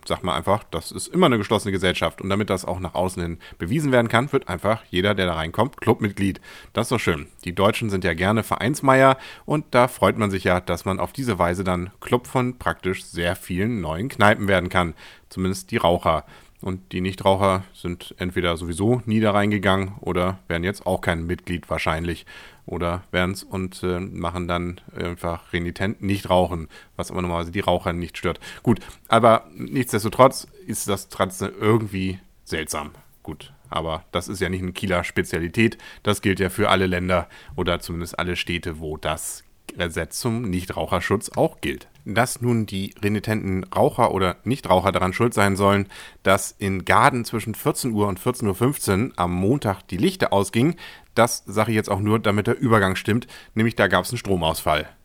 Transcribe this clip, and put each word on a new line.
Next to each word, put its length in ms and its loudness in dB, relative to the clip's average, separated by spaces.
sagt 180 -4
man 100 0
einfach, 300 0
das 260 -8
ist 180 -8
immer 180 4
eine 100 4
geschlossene 340 0
Gesellschaft. 520 0
Und 80 -2
damit 180 0
das 160 -2
auch 160 -6
nach 140 -8
außen 280 -2
hin 160 -6
bewiesen 340 0
werden 160 4
kann, 240 2
wird 160 0
einfach 400 -2
jeder, 260 2
der 120 0
da 80 0
reinkommt, 440 -2
Clubmitglied. 600 0
Das 140 -2
ist 60 -4
doch 60 2
schön. 280 -2
Die 100 -6
Deutschen 360 2
sind 140 -2
ja 100 2
gerne 280 2
Vereinsmeier 760 4
und 280 -4
da 160 6
freut 280 2
man 140 2
sich 140 -4
ja, 160 4
dass 260 -4
man 120 -2
auf 140 -4
diese 260 -2
Weise 240 2
dann 280 -2
Club 260 0
von 300 -2
praktisch 480 -4
sehr 320 -2
vielen 460 -4
neuen 260 -4
Kneipen 400 2
werden 220 2
kann. 240 0
Zumindest 440 -4
die 40 0
Raucher. 480 2
Und 300 -8
die 80 -4
Nichtraucher 720 2
sind 460 -10
entweder 400 -2
sowieso 480 0
nie 140 2
da 100 4
reingegangen 720 2
oder 460 -2
werden 160 -4
jetzt 240 -4
auch 140 0
kein 260 -2
Mitglied 440 -6
wahrscheinlich. 560 -4
Oder 440 -4
werden's 320 0
und, 400 -8
äh, 160 -2
machen 480 -6
dann 320 -4
einfach 600 -6
renitent 480 -4
nicht 260 -2
rauchen, 400 2
was 140 -8
aber 120 -4
normalerweise 280 -4
die 100 -4
Raucher 340 0
nicht 240 -8
stört. 220 -4
Gut, 180 2
aber 380 6
nichtsdestotrotz 880 2
ist 200 -6
das 220 -4
trotzdem 500 -2
irgendwie 640 0
seltsam. 460 -6
Gut, 320 -12
aber 420 -4
das 160 -4
ist 120 -6
ja 100 0
nicht 120 -4
eine 100 -4
Kieler 300 -2
Spezialität. 760 0
Das 180 0
gilt 200 2
ja 100 2
für 180 0
alle 180 4
Länder 400 0
oder 240 0
zumindest 380 -8
alle 180 -2
Städte, 440 -4
wo 180 -8
das 460 -6
Gesetz 420 -4
zum 240 -2
Nichtraucherschutz 920 -2
auch 240 0
gilt. 280 -6
Dass 360 0
nun 260 0
die 340 -6
renitenten 640 -2
Raucher 480 2
oder 300 0
Nichtraucher 480 2
daran 220 2
schuld 220 0
sein 200 4
sollen, 320 4
dass 360 2
in 260 -2
Gaden 400 4
zwischen 300 -4
vierzehn 380 -2
Uhr 160 2
und 100 -4
vierzehn 300 -2
Uhr 60 2
fünfzehn 640 0
am 160 0
Montag 560 0
die 100 -6
Lichter 340 0
ausgingen, 420 2
das 320 2
sage 240 0
ich 60 2
jetzt 140 0
auch 100 0
nur, 180 2
damit 280 2
der 120 0
Übergang 380 4
stimmt, 300 0
nämlich 220 2
da 100 4
gab's 240 2
einen 80 -6
Stromausfall. 680 0